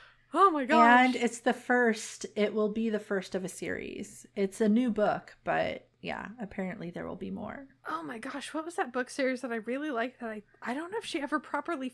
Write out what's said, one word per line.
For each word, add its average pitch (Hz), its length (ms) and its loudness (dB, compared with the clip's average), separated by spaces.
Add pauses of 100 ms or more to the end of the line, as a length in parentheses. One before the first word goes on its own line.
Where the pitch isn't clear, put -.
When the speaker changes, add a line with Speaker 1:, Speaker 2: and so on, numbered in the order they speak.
(340)
Speaker 1:
Oh 370 160 8
my 294 140 0
gosh. 240 420 8
Speaker 2:
And 254 100 2
it's 240 240 0
the 233 140 2
first, 240 720 2 (100)
it 208 160 2
will 214 160 2
be 220 220 -2
the 208 100 0
first 196 340 -4
of 185 100 -2
a 190 40 -4
series. - 800 -8 (100)
It's 196 240 0
a 220 80 4
new 240 220 4
book, 185 520 0
but 175 460 -2 (140)
yeah, - 260 -8 (120)
apparently 185 500 -8
there 165 160 -8
will 165 100 -10
be 190 140 -10
more. 269 360 -10 (220)
Speaker 1:
Oh 330 140 -6
my 269 160 -10
gosh, 262 360 -10
what 311 120 -4
was 339 100 -12
that 277 160 -4
book 254 180 -4
series 262 300 -2
that 240 120 -6
I 233 40 -4
really 254 340 -4
liked 240 300 -4
that 240 100 -8
I, 214 120 -10 (200)
I 226 120 -4
don't 330 180 -8
know 453 60 -4
if - 80 -6
she 311 140 -6
ever 285 200 -2
properly 285 540 -6